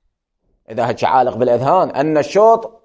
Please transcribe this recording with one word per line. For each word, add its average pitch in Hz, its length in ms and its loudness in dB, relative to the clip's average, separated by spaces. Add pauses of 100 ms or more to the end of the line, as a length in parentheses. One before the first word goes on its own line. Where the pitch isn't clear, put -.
(720)
إذا 117 180 -6
هيك 120 160 -4
عالق 120 320 2
بالأذهان 135 540 0
أن 151 280 -2
الشوط 214 680 0